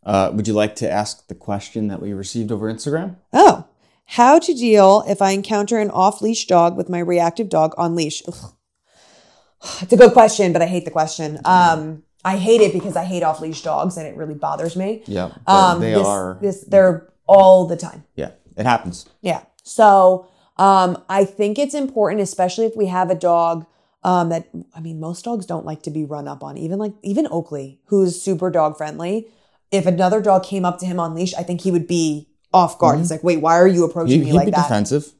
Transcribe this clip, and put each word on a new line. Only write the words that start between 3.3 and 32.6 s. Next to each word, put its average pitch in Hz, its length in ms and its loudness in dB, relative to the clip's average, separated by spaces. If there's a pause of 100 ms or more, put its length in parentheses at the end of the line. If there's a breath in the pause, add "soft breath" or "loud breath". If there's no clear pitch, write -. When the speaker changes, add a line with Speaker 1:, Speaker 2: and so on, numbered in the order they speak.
Speaker 2:
Oh, 277 340 4 (400)
how 262 340 6
to 330 160 -4
deal 208 520 6
if 196 140 -2
I 190 100 2
encounter 208 460 -4
an 208 140 -2
off-leash 208 560 -2
dog 175 280 2
with 180 140 -8
my 175 100 -4
reactive 175 500 -2
dog 160 280 0
on 170 160 -2
leash? 156 340 -6
Ugh. - 280 -18
<sighs> - 1300 -20
It's 180 100 0
a 240 60 6
good 233 160 10
question, 202 400 4
but 165 80 0
I 165 60 -2
hate 180 180 -4
the 160 60 -12
question. 156 520 -6
Um, 160 600 2 (200)
I 190 140 -4
hate 220 240 4
it 196 120 2
because 185 220 -6
I 175 100 -4
hate 180 180 -6
off-leash 160 400 -6
dogs, 160 340 -4
and 160 80 -12
it 147 100 -16
really 156 200 -12
bothers 151 400 -8
me. 196 320 -8
Speaker 1:
Yeah, 92 240 -8 (140)
but 175 60 0
Speaker 2:
Um, 185 300 4
Speaker 1:
they 113 120 -2
Speaker 2:
this, 98 120 2
Speaker 1:
are 98 340 -4
Speaker 2:
this, 196 220 -6
they're 185 500 2 (140)
all 190 400 8
the 170 100 -6
time. 165 280 -14 (120)
Speaker 1:
Yeah, - 160 -10 (240)
it 113 120 -2
happens. 113 400 -2 (140)
Speaker 2:
Yeah. 175 200 -6 (220)
So, 190 640 4 (300 soft breath)
um, 190 520 2
I 196 160 0
think 208 320 -4
it's 285 160 -2
important, 226 480 -2
especially 190 460 -4
if 220 100 -6
we 208 80 -2
have 185 240 -4
a 185 60 0
dog, 170 500 0 (380)
um, 180 260 0
that, 165 180 -6 (280)
I 165 40 -20
mean, 160 200 -12
most 165 260 -12
dogs 226 220 -8
don't 165 180 -8
like 156 180 -12
to 175 60 -10
be 156 160 -8
run 143 220 -12
up 139 160 -14
on. 143 120 -16
Even, 165 220 -8
like, 208 240 -6
even 208 300 -4
Oakley, 143 560 -10
who's 190 340 0
super 185 300 -4
dog 151 260 0
friendly, 170 500 -8 (440 soft breath)
if 196 160 0
another 185 340 0
dog 190 220 2
came 185 220 -6
up 175 140 -2
to 185 60 -10
him 180 140 -6
on 165 160 -6
leash, 180 180 -4
I - 80 -8
think 180 200 -8
he 190 100 -2
would 175 160 -2
be 160 420 -2 (240)
off 180 240 2